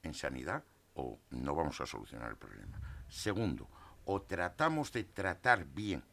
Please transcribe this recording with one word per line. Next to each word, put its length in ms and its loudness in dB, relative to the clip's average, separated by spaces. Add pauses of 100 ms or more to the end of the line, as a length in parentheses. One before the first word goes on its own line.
en 100 -4
sanidad 500 -2 (320)
o 220 -4 (140)
no 240 0
vamos 260 2
a 40 0
solucionar 440 -8
el 80 -8
problema. 420 -12 (300)
Segundo, 580 0 (380)
o 160 2
tratamos 720 2
de 140 0
tratar 600 4
bien 480 -2